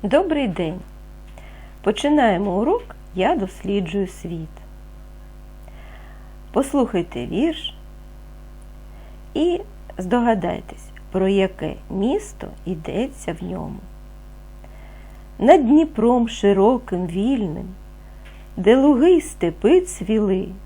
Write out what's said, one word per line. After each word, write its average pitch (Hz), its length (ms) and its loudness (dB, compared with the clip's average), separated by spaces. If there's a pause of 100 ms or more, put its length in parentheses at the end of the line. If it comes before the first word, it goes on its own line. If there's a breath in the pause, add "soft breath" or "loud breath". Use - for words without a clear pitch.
Добрий 285 440 2
день! 175 320 -4 (1000 loud breath)
Починаємо 208 760 2
урок 359 360 0 (200)
"Я 208 200 2
досліджую 196 720 -2
світ". 165 420 -10 (2000 loud breath)
Послухайте 247 720 -2
вірш 311 480 -2 (1600 soft breath)
і 349 280 0 (360)
здогадайтесь, 196 920 -2 (220)
про 190 160 2
яке 190 480 0 (140)
місто 247 580 -4 (180)
йдеться 170 760 -4
в - 20 -8
ньому. 180 360 -8 (1600 loud breath)
Над 269 280 8
Дніпром 247 600 4
широким, 202 800 2
вільним, 190 600 -2 (920 loud breath)
де 202 180 6
луги 277 360 6
й 330 100 8
степи 208 600 2
цвіли 208 680 0 (180)